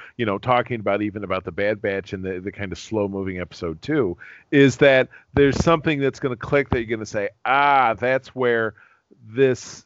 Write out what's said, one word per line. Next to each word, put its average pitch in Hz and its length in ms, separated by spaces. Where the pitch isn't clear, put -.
you 120 100
know, 101 120
talking 120 420
about, 101 220
even 104 240
about 92 180
the 92 80
Bad 101 300
Batch 98 320
and 92 100
the, 92 160
the 95 120
kind 101 200
of 87 60
slow 104 320
moving 95 300
episode 82 420
two, 127 360
is 139 260
that 131 320
there's 139 280
something 160 380
that's 135 220
gonna 127 160
click - 320
that 127 100
you're 117 180
gonna 107 80
say, 101 220
"Ah, 135 560
that's 127 340
where 117 400
this, 123 640